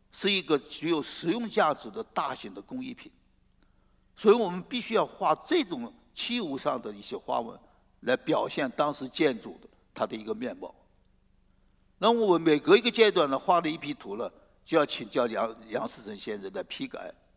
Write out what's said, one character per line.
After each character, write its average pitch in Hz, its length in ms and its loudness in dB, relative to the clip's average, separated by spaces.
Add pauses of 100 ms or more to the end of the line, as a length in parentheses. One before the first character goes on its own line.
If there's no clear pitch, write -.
(100)
是 - 220 -2
一 190 80 2
个 151 200 2
具 - 280 -8
有 160 140 2
实 - 300 -4
用 233 140 -2
价 175 280 2
值 117 160 -14
的 104 120 -10
大 139 320 -4
型 104 200 -14
的 101 80 -14
工 127 200 -10
艺 127 120 -10
品， - 180 -20 (1040)
所 214 160 8
以 - 20 12
我 226 140 0
们 180 140 -6
必 247 180 -6
须 220 140 -8
要 185 100 4
画 156 300 0 (120)
这 339 160 2
种 123 300 -6 (220)
器 240 260 -4
物 147 160 -4
上 131 240 -2
的 110 100 -10
一 104 120 -14
些 117 120 -10
花 127 260 -4
纹， 110 200 -12 (400)
来 120 160 0
表 113 320 0
现 - 220 -4
当 147 240 0
时 131 120 -10
建 131 320 0
筑 104 220 -14
的 - 80 -20 (240)
它 - 140 -2
的 113 100 -8
一 110 80 -10
个 110 100 -4
面 110 220 -8
貌。 92 180 -14 (1200)
那 202 120 4
我 214 280 4
每 160 200 4
隔 147 160 6
一 233 60 8
个 233 100 2
阶 220 200 6
段 165 180 4
呢， 135 100 0
画 175 220 4
了 156 80 -2
一 156 80 -4
批 147 160 -8
图 104 240 -10
了， 107 160 -6 (320)
就 156 120 0
要 151 80 6
请 - 240 -8
教 123 180 0
梁， 110 280 -2 (140)
梁 113 180 -4
思 117 160 -12
成 104 140 -12
先 104 260 -8
生 95 100 -10
来 95 120 -6
批 - 240 -10
改、 92 240 -12 (240)